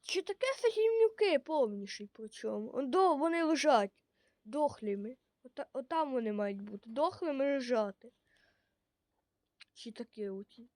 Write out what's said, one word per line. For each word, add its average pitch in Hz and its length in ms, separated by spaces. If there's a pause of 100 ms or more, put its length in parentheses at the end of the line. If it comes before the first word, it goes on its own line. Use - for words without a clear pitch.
Читаки - 440 (140)
це 494 100
гімнюки 440 680
повніші 208 760
причому. 220 640
Он 269 160
до, 359 260
вони 330 280
лежать 269 460 (540)
дохлими. 220 720 (260)
Ота-, - 300
отам 285 400
вони 226 200
мають 202 300
бути. 208 280
Дохлими 294 540
лежати. 240 680 (1600)
Читаки 214 560
оті. 208 460